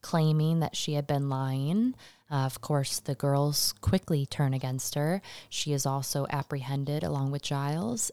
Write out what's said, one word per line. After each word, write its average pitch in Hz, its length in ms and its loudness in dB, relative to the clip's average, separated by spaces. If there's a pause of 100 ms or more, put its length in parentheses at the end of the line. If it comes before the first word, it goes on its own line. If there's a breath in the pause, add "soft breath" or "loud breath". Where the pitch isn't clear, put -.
claiming 156 580 4
that - 160 0
she - 180 -2
had 143 140 0
been 139 220 0
lying. 139 680 0 (360 loud breath)
Uh, 147 40 -2 (100)
of - 160 -4
course, 143 380 0
the 139 160 -4
girls 143 640 2
quickly 156 440 2
turn 135 280 0
against 131 420 -4
her. 156 240 2 (300 loud breath)
She - 240 -2
is 139 120 0
also 135 440 -2
apprehended 139 760 -2
along 139 280 0
with 143 100 -4
Giles, 160 720 -2